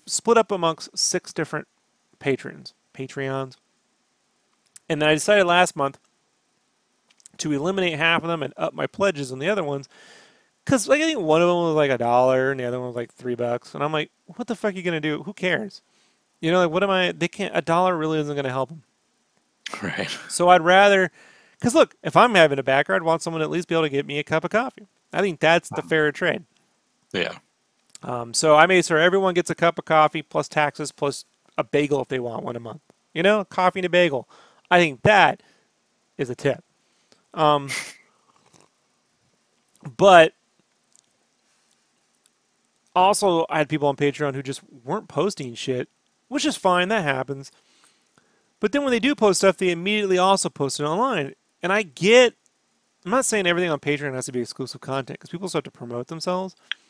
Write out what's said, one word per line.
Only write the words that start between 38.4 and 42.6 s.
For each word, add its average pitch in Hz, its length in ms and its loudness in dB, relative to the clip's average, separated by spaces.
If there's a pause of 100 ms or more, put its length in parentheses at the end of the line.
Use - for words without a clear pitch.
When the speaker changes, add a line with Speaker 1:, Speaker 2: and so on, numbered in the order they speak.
Speaker 1:
but 175 360 8 (2500)